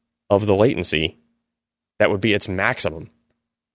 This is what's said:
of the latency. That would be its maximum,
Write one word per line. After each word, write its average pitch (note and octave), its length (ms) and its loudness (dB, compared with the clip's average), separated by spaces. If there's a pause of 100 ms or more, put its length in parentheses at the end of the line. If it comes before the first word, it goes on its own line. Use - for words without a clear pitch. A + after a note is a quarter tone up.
(300)
of G2+ 160 2
the G#2 80 4
latency. F2+ 640 0 (800)
That G2 120 2
would G2 100 -2
be A2 120 0
its G2+ 160 -2
maximum, F#2+ 640 -4 (640)